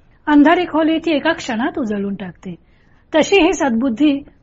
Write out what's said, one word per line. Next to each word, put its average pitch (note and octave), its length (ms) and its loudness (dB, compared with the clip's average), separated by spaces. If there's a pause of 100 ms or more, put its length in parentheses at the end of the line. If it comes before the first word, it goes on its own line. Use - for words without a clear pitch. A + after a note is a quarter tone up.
(260)
अंधारी D4+ 380 4
खोली D#4+ 340 0
ती E4 140 -4
एका B3 200 0
क्षणात C4 460 -6
उजळून G3+ 360 -4
टाकते. F#3 400 -14 (600)
तशी E4 260 2
ही E4+ 120 4
सद्बुद्धी C#4 680 0 (200)